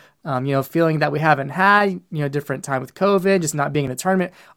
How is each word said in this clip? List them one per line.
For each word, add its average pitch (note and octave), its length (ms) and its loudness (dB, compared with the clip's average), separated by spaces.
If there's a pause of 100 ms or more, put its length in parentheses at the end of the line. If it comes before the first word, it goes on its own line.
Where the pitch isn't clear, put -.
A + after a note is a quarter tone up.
(260)
um, C3 220 -4
you C#3+ 40 -2
know, C3+ 120 0
feeling E3 340 0
that D3 140 0
we D3 80 -4
haven't C#3+ 300 2
had, G3+ 420 2
you F3+ 180 -8
know, D3 180 -4
different C#3+ 360 -6
time C3+ 180 -4
with C3 140 -14
covid, G3 460 2
just D3+ 120 -4
not C#3+ 180 -2
being D3 140 0
in C3 40 -4
the B2+ 60 -6
tournament, F#3+ 380 0 (240)